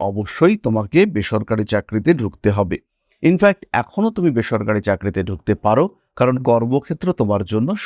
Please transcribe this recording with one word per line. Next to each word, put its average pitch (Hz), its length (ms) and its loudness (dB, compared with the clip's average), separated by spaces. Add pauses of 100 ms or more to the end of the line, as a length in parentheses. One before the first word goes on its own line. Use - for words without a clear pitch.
অবশ্যই 104 580 0
তোমাকে 110 480 0
বেসরকারি 107 580 -2
চাকরিতে 107 500 -2
ঢুকতে 110 360 -4
হবে। 101 260 0 (460)
ইনফ্যাক্ট 185 400 2 (120)
এখনও 196 360 -2
তুমি 175 200 0
বেসরকারি 107 580 -2
চাকরিতে 98 340 -2
ঢুকতে 95 300 -4 (120)
পারো, 113 200 4 (320)
কারণ 127 260 2
কর্মক্ষেত্র 123 720 0
তোমার 101 320 0
জন্য 110 240 -2 (160)